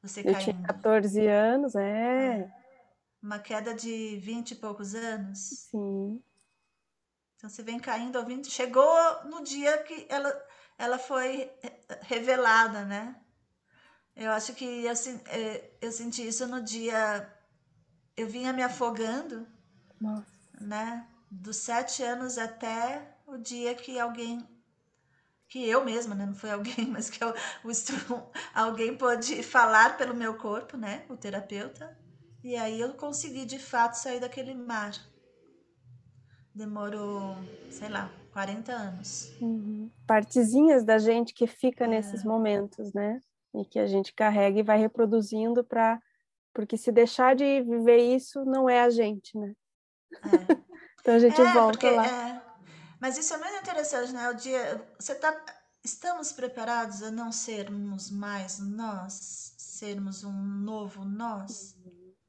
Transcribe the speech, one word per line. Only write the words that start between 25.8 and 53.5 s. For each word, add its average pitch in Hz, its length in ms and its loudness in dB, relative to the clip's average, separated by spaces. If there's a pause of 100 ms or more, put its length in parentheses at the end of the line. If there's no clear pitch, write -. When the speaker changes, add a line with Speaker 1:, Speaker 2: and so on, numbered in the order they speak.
Speaker 1:
mesma, 226 320 -4
né? 196 100 -4
Não 202 100 -6
foi 214 160 -10
alguém, 226 360 -4
<laughs> - 0 -
mas 220 220 -6
que - 120 -10
eu, 233 120 -2 (320)
o 233 60 -8
estru-, - 520 -4 (300)
alguém 226 420 0
pôde 240 480 0
falar 220 540 6
pelo 247 180 -2
meu 226 220 -4
corpo, 220 400 -8
né? 220 320 -8
O 196 80 -14
terapeuta. 208 800 -10 (440)
E 247 140 -8
aí 220 240 -4
eu 254 140 -4
consegui, 285 520 -8
de 269 140 -10
fato, 240 360 0
sair 247 260 -6
daquele 254 320 -8
mar. 226 400 -8 (1600)
Demorou, 208 840 -8 (360)
sei 214 180 -12
lá, 202 220 -8 (200)
quarenta 202 420 -8
anos. 196 580 -10 (100)
Speaker 2:
Uhum. 214 480 -6 (160)
Partezinhas 240 800 6
da 220 160 6
gente 233 340 2
que 233 140 2
fica 247 380 0
Speaker 1:
É. - 20 0
Speaker 2:
nesses 214 360 -2
momentos, 208 720 0
né? 208 260 -2 (360)
E 202 100 -4
que - 140 -4
a 208 80 2
gente 196 260 0
carrega 208 460 4
e 214 40 2
vai 214 140 6
reproduzindo 220 840 2
pra, 226 360 2 (540)
porque 214 240 -4
se - 140 0
deixar 247 440 8
de 277 280 4
viver 233 340 6 (180)
isso, 269 300 -4
não 262 240 4
é 247 120 6
a 240 80 8
gente, 214 480 0
né? 208 160 -8 (580)
Speaker 1:
É. - 60 -18
Speaker 2:
<laughs> - 560 2 (280)
Então 233 140 6
a 233 40 10
gente 240 220 10
Speaker 1:
É, 240 120 10
Speaker 2:
volta 226 180 8
Speaker 1:
porque, 240 180 4
Speaker 2:
lá. 233 180 6
Speaker 1:
é. 247 340 -4 (580)
Mas 254 180 -4
isso 311 160 -4
é 320 40 -6
muito 370 200 -8